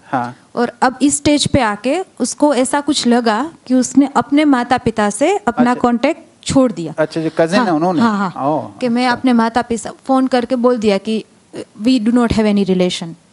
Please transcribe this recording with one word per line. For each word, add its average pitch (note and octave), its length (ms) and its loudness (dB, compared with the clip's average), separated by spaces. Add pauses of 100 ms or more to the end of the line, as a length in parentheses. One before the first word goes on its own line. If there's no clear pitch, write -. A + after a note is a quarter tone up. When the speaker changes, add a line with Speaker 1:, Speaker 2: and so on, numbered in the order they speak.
Speaker 1:
हाँ। B2 300 -6 (180)
Speaker 2:
और A#3 180 -4 (100)
अब B3+ 200 0
इस C#4+ 140 2
stage D4 300 2
पे D4 140 0
आके B3 400 -2 (200)
उसको D4 340 0
ऐसा C4 260 -2
कुछ C#4+ 260 -2
लगा A#3+ 460 0 (140)
कि B3+ 80 -2
उसने C4 420 2
अपने C#4+ 280 2
माता B3+ 340 2
पिता G#3+ 320 0
से E4+ 260 0
अपना A#3+ 340 0
Speaker 1:
अच्छा। A#3+ 100 -2
Speaker 2:
contact B3 640 -2
छोड़ B3+ 280 2
दिया। D#3+ 260 -8
Speaker 1:
अच्छा, D#3 220 -2
जो D#3 180 -2
cousin E3+ 200 2
Speaker 2:
हाँ, A3+ 80 2
Speaker 1:
है F3 60 0
उन्होंने? F3+ 280 0
Speaker 2:
हाँ, G3+ 300 0
हाँ। C3+ 200 -4
Speaker 1:
ओह, A#2+ 280 -6
Speaker 2:
कि B3+ 100 -4
मैं A#3+ 180 0
Speaker 1:
अच्छा। A#3+ 120 0
Speaker 2:
अपने B3+ 140 0
माता A#3 300 0
पिता, - 280 -6
फोन C4 360 -2
करके B3 300 -2
बोल B3 220 2
दिया G#3 200 2
कि A3 260 -4 (580)
"We B3+ 180 2
do G#3 80 -2
not A#3+ 200 2
have G#3+ 160 0
any G3+ 200 2
relation।" F3+ 500 -2 (180)